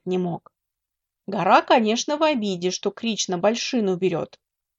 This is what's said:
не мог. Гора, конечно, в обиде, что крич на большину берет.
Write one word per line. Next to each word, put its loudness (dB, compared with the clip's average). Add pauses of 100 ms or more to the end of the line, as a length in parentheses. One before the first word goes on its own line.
не -2
мог. -4 (760)
Гора, 4
конечно, 2
в 0
обиде, 0
что -4
крич -4
на -4
большину 0
берет. -4 (400)